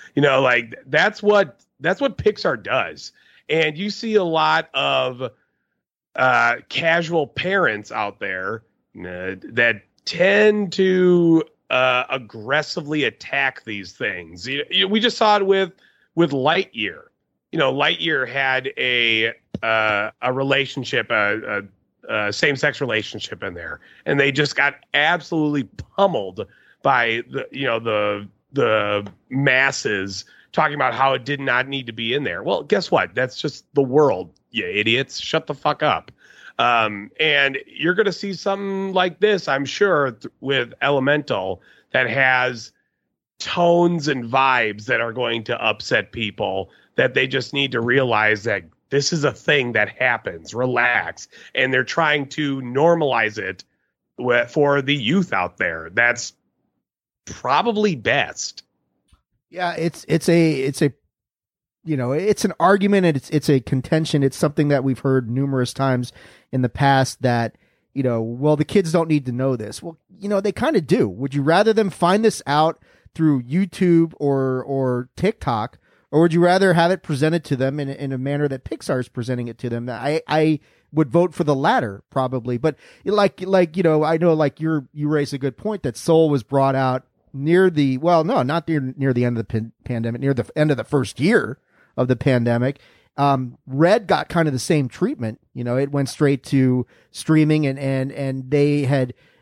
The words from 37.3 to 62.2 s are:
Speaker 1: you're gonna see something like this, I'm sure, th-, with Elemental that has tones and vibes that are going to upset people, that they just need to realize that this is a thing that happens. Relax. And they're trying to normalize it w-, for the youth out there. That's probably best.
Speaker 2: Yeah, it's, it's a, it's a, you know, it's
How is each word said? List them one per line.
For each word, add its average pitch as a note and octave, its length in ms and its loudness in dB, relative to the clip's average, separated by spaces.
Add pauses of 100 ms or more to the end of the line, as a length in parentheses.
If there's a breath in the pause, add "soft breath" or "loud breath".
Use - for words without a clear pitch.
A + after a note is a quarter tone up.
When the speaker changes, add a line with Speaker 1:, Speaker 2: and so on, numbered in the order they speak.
Speaker 1:
you're D#3+ 260 -4
gonna G3 180 2
see G3 220 -8
something G3 600 -6
like F3+ 260 0
this, G3+ 280 0
I'm C#3 180 -2
sure, D3 480 0
th-, - 260 -16
with B2+ 420 -2
Elemental C3+ 800 0 (300 soft breath)
that B2+ 180 0
has B2+ 640 0 (640)
tones F3 720 2
and C3 180 -2
vibes A#2 600 2
that A#2+ 140 0
are A#2 140 -4
going A#2 300 -4
to A#2 200 -6
upset G#2+ 480 -2
people, G2 600 -6 (240 soft breath)
that C3 180 0
they C3+ 140 0
just C3 260 -6
need C#3 200 -2
to A#2 80 -2
realize A2+ 640 2
that G2+ 180 -2 (260)
this C#3 240 0
is D3+ 100 -2
a C3+ 80 0
thing B2+ 420 -2
that G#2+ 160 0
happens. G#2+ 640 -6
Relax. A#2+ 720 -2 (260 loud breath)
And C3 180 0
they're B2+ 120 2
trying D3 460 0
to C#3 320 -4
normalize B2+ 760 0
it F#2+ 260 -8 (540)
w-, A#2+ 280 0
for C#3+ 360 2
the C3+ 140 0
youth D3 380 -2
out F2+ 240 -4
there. E2 340 -6
That's A#2 420 0 (920)
probably G3+ 720 0
best. A#2 680 -4 (880)
Speaker 2:
Yeah, F3 240 -4
it's, E3 340 -4
it's - 200 0
a, E3 260 4
it's C3+ 280 -2
a, C#3 100 2 (920)
you D#3 120 -4
know, B2+ 160 -2
it's F#3 320 0